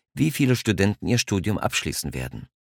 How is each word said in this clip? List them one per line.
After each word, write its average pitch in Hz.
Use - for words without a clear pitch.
wie 147
viele 127
Studenten 101
ihr 117
Studium 98
abschließen -
werden. 64